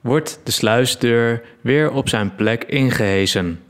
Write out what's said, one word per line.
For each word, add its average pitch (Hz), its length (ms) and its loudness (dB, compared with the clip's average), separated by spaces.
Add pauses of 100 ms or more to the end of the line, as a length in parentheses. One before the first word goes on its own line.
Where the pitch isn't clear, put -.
wordt 151 440 -2
de 117 80 -6
sluisdeur 117 880 2 (180)
weer 147 300 0
op 139 180 -4
zijn 101 260 -2
plek 110 300 0
ingehezen. 98 1040 0